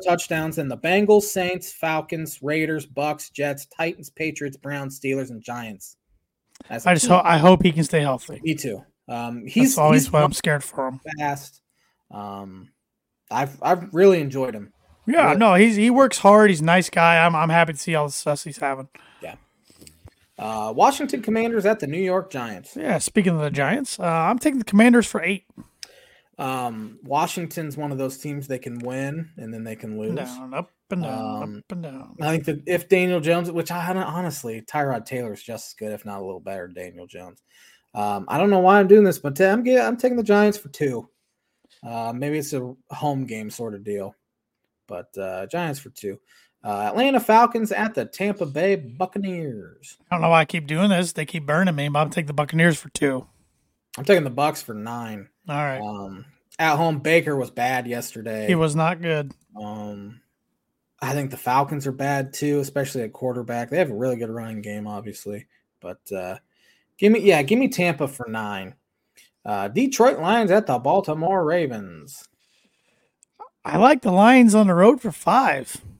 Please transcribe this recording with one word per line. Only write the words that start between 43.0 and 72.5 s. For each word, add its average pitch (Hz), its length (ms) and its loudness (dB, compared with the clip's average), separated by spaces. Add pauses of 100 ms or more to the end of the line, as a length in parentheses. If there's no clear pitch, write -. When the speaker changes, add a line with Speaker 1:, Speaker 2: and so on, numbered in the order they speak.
Speaker 1:
game 110 240 -10
sort 113 240 -10
of 101 120 -14
deal, 101 280 -6 (720)
but, - 300 -14
uh, 95 300 -8
Giants 160 320 -6
for - 120 -20
two. 98 280 -12 (460)
Uh, 101 240 -4
Atlanta 254 320 0
Falcons 226 500 2
at 214 220 -4
the 127 120 -4
Tampa 202 400 -6
Bay 160 300 0
Buccaneers. 160 1200 -10 (140)
Speaker 2:
I 180 40 -2
don't 165 60 -2
know 165 80 2
why 165 120 6
I 156 40 4
keep 156 220 -8
doing 165 220 2
this. 175 240 2
They 151 120 -6
keep 151 200 -8
burning 165 300 2
me, 143 120 -2
but 147 120 0
I'm 151 100 2
taking 160 180 -4
the 151 60 -6
Buccaneers 156 440 2
for - 120 -16
two. 135 380 -2 (720)
Speaker 1:
I'm 131 60 -8
taking 175 220 4
the 127 60 -6
Bucs 147 320 -2
for 117 100 -12
nine. 110 560 -10 (180)
Speaker 2:
All 147 80 -6
right. 143 240 -4
Speaker 1:
Um, 101 460 -12 (320)
at 160 180 2
home, 160 240 0
Baker 151 360 2
was 123 160 -4
bad 123 360 -2
yesterday. 113 600 -8
Speaker 2:
He 185 80 4
was 160 200 2
not 165 260 0
good. 151 300 -4 (240)
Speaker 1:
Um, 104 640 -14 (800)
I 131 140 -6
think 139 160 -4
the 127 80 -14
Falcons 139 480 0
are 139 60 -4
bad 139 420 -4
too, 147 260 0
especially 135 440 -4
at 110 100 -10
quarterback. 120 560 -6
They 139 80 -4
have 165 140 0
a 104 40 -8
really 123 200 -2
good 113 160 -8
running 113 300 -10
game, 104 260 -10
obviously, 104 580 -12 (360)
but, 90 180 -14 (120)
uh, 92 280 -8 (580)
give 208 140 6
me, 226 80 4
yeah, 170 240 6
give 208 160 2
me 269 100 2
Tampa 165 380 0
for 127 200 -10
nine. 104 460 -8 (720)
Uh, 101 220 -4
Detroit 240 500 2
Lions 202 320 2
at 208 160 4
the 123 140 0
Baltimore 165 640 0
Ravens. 123 840 -4 (1400)